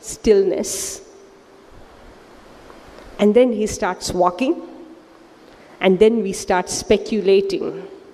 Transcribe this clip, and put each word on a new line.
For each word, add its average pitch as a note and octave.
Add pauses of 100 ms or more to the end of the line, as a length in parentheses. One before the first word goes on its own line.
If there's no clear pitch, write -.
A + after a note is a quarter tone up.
stillness. - (2250)
And G#3
then B3
he G#3+
starts -
walking, F3+ (1200)
and F#3
then A3
we G3
start F3+
speculating. F#3+ (280)